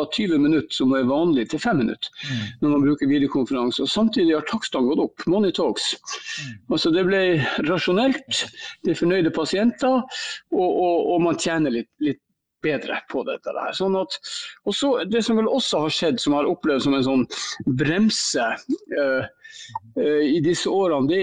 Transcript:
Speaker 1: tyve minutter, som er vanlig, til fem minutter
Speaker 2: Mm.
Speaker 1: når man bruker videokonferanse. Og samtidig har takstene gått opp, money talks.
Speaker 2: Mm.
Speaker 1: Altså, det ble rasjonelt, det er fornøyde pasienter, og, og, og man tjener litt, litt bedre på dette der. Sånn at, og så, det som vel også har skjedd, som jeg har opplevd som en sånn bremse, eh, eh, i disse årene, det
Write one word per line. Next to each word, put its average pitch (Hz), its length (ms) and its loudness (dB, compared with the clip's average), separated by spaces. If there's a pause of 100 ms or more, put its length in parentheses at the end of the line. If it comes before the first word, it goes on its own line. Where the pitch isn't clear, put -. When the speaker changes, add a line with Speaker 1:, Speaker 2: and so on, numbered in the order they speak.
(140)
Speaker 1:
tyve 175 240 0
minutter, 147 320 2
som 131 240 2
er 131 140 2
vanlig, 143 420 2
til 151 80 -4
fem 214 200 0
minutter - 300 -2 (140)
Speaker 2:
Mm. 127 220 -6 (160)
Speaker 1:
når 151 100 2
man 143 120 4
bruker 143 280 2
videokonferanse. 135 720 0
Og 139 60 -2
samtidig 214 460 2
har 151 120 -2
takstene 139 400 -2
gått 151 160 2
opp, - 240 -6
money 190 240 2
talks. - 460 -2
Speaker 2:
Mm. - 580 -12 (160)
Speaker 1:
Altså, 156 240 0
det 185 120 2
ble 190 160 2 (440)
rasjonelt, 185 800 0 (400)
det 175 80 2
er - 100 -4
fornøyde 170 320 2
pasienter, 226 680 0 (500)
og, 185 180 2
og, 175 440 2
og 170 80 2
man 170 140 2
tjener 160 360 0
litt, 117 260 -4
litt 147 220 -2 (420)
bedre 147 380 -4 (100)
på 131 160 0
dette - 240 -4
der. - 240 -6
Sånn 190 240 0
at, - 160 -4 (500)
og 202 100 -2
så, 277 180 0 (120)
det 220 200 0
som 226 120 2
vel 220 140 2
også 233 320 0
har 156 80 0
skjedd, 147 300 0
som 147 120 2
jeg 143 120 2
har 170 80 2
opplevd 143 320 0
som 139 100 2
en 135 80 2
sånn 131 220 2 (420)
bremse, 156 720 0 (560)
eh, 143 300 0 (760)
eh, 151 240 2 (140)
i - 40 2
disse 165 300 0
årene, 165 400 2
det 185 120 0